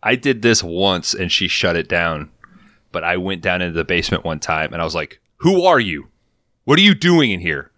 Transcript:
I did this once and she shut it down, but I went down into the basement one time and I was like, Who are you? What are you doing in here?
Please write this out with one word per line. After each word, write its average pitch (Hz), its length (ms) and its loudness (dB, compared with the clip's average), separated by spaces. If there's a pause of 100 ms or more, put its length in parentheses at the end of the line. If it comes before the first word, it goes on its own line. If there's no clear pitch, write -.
I 113 140 0
did 123 260 -2
this 117 200 4
once 90 520 -2
and 92 160 -4
she - 180 -2
shut 87 280 -2
it 82 120 -4
down, 82 420 -2 (600)
but 82 140 -8
I 87 120 -2
went 92 260 -4
down 90 200 0
into 85 140 -4
the 82 80 -2
basement 87 400 -2
one 78 160 -6
time 78 320 -4
and 82 80 -8
I 85 40 -2
was 80 100 -4
like, 78 260 -8 (180)
Who 180 260 2
are 175 160 6
you? 85 280 -6 (560)
What 147 140 4
are 185 40 6
you 202 120 8
doing 165 360 2
in 92 100 -4
here? 80 380 -6